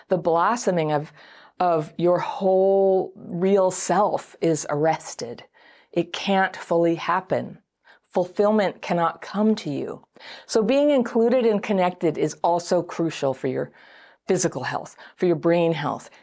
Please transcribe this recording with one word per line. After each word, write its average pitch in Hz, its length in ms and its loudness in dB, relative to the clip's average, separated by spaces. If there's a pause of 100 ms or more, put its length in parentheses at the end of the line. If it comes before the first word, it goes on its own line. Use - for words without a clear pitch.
the 180 120 0
blossoming 170 720 0
of, 151 200 -2 (480)
of 165 380 0
your 170 220 2
whole 190 960 2
real 185 560 0
self 180 680 -2
is 165 300 0
arrested. 147 760 -4 (480)
It 175 220 -4
can't 190 420 0
fully 170 380 0
happen. 165 640 -4 (460)
Fulfillment 202 800 0
cannot 170 400 -2
come 214 320 0
to 160 160 -6
you. - 340 -8 (400)
So - 160 0
being 277 300 4
included 240 560 2
and 202 160 2
connected 180 560 0
is 151 240 -2
also 170 400 0
crucial 156 500 -4
for - 140 -6
your 135 240 -4 (560)
physical 165 340 -2
health, - 340 -8 (200)
for - 100 -2
your 170 100 4
brain 170 380 2
health. 147 380 -6 (120)